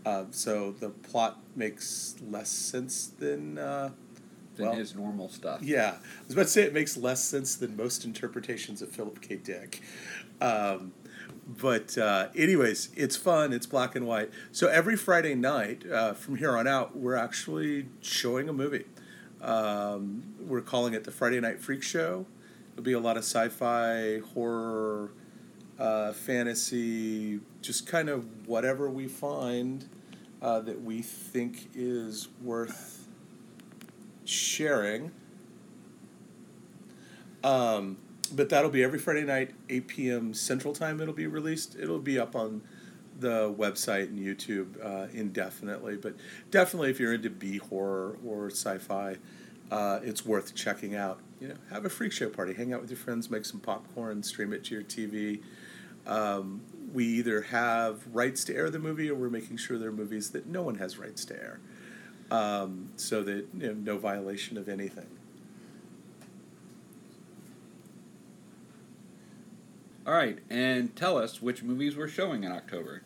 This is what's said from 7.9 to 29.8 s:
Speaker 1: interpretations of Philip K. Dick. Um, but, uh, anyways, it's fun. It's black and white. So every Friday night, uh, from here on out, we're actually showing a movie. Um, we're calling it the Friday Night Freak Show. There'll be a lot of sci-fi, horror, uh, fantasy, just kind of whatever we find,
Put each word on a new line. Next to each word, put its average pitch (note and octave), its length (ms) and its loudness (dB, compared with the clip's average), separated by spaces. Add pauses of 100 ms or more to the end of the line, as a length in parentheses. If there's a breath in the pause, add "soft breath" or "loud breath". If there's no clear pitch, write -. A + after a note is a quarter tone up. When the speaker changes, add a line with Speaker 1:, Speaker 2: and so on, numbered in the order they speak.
Speaker 1:
interpretations A2 800 -6
of G2 80 -8
Philip G#2+ 320 -8
K. - 140 -8
Dick. F2+ 440 -8 (640 loud breath)
Um, G2+ 520 2 (540 loud breath)
but, A#2+ 520 0
uh, G2+ 360 4
anyways, D#3 600 6
it's C#3 200 2
fun. D3+ 380 6
It's A#2+ 140 -2
black B2+ 280 2
and B2 120 0
white. A2 240 2 (200 loud breath)
So - 180 6
every F3 280 8
Friday E3 380 6
night, B2 520 2
uh, A2 260 4
from C3+ 240 -6
here B2+ 200 4
on A#2 80 4
out, C3 320 2
we're B2+ 160 2
actually C#3+ 720 0 (160)
showing B2+ 480 0
a D#3 40 0
movie. C3+ 320 0 (540 loud breath)
Um, G#2 840 0 (160)
we're B2 220 0
calling A#2+ 340 2
it A2 80 -2
the - 80 -8
Friday B2 280 4
Night A#2 200 0
Freak C3+ 240 -4
Show. F3 420 0 (460 loud breath)
There'll - 120 -10
be B2+ 100 4
a A#2+ 60 4
lot A#2 180 4
of A2 60 -2
sci-fi, A#2 1000 2 (120)
horror, A2 800 0 (680 loud breath)
uh, G#2+ 340 2
fantasy, A2+ 1300 0 (220)
just - 260 -4
kind E3 200 2
of A2+ 400 -4
whatever C3 400 2
we C3+ 200 -2
find, C3 840 -2 (500 loud breath)